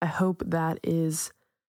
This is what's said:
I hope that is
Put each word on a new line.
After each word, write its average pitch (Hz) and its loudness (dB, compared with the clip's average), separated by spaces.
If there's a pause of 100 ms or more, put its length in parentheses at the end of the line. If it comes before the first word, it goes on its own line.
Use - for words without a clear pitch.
I 175 0
hope 185 2
that 165 0
is 165 0 (380)